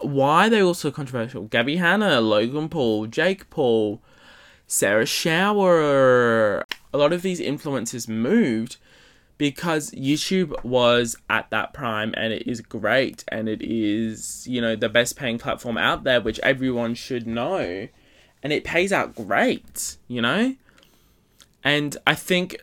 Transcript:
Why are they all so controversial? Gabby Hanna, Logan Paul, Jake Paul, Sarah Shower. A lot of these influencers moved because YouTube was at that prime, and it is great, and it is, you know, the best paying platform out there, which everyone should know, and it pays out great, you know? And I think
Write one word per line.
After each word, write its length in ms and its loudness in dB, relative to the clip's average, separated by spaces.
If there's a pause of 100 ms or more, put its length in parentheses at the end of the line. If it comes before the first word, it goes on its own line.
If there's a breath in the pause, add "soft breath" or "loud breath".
Why 480 4
are 20 4
they 100 4
all 140 4
so 160 -4
controversial? 540 -8
Gabby 320 0
Hanna, 440 2
Logan 480 2
Paul, 380 0
Jake 420 -2
Paul, 540 0 (640 loud breath)
Sarah 400 2
Shower. 1600 4 (300)
A 60 0
lot 160 4
of 80 -4
these 180 -2
influencers 640 -6
moved 680 0 (640 soft breath)
because 540 -2
YouTube 720 -2
was 540 2 (140)
at 180 0
that 240 -4
prime, 420 -4
and 160 -2
it 160 -6
is 140 -6
great, 680 -2
and 200 -4
it 140 -4
is, 840 -4
you 140 -4
know, 160 0
the 140 -2
best 260 0
paying 220 -6
platform 400 -6
out 260 0
there, 160 2
which 200 -4
everyone 540 0
should 320 -8
know, 640 -4 (540 soft breath)
and 100 -4
it 120 -2
pays 280 0
out 220 -2
great, 840 -4 (120)
you 120 -6
know? 360 0 (1080 soft breath)
And 320 0 (100)
I 80 4
think 480 -4